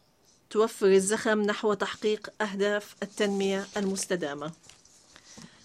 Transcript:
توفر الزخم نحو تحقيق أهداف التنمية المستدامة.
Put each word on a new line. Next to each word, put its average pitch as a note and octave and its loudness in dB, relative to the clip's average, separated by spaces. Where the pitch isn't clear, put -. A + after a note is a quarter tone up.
توفر A3 2
الزخم G3+ 4
نحو G#3 2
تحقيق G#3+ -2
أهداف G#3 -2
التنمية G3 -2
المستدامة. E3+ -4